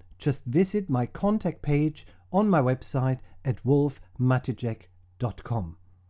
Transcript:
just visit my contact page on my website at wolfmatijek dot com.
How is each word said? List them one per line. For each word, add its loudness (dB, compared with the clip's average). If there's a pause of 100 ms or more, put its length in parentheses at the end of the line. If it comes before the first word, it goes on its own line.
(180)
just -2
visit 0
my 0
contact -2
page 0 (260)
on 2
my 6
website 0 (260)
at -2
wolfmatijek 0 (360)
dot -6
com. -6 (340)